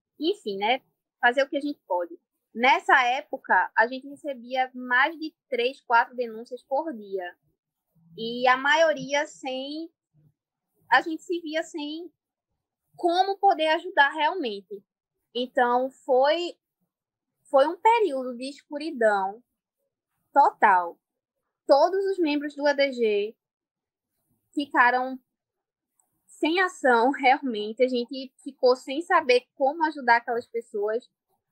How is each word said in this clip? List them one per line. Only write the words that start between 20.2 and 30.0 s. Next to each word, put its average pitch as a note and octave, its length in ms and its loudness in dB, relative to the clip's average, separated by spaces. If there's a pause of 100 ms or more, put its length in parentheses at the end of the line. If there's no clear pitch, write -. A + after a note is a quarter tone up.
total. G#3+ 680 4 (680)
Todos E4 400 4
os F#4+ 120 -2
membros D4 380 -2
do C#4+ 100 -2
A C#4+ 60 6
D C#4 200 0
G A3 440 -2 (1160)
ficaram B3+ 680 0 (1080)
sem E4+ 340 -2
ação, C4 500 2
realmente. B3+ 760 0
A B3+ 40 4
gente B3+ 440 -6 (100)
ficou B3+ 320 0
sem C4+ 280 -6
saber C#4+ 420 2 (100)
como D4+ 300 -2
ajudar C#4 320 2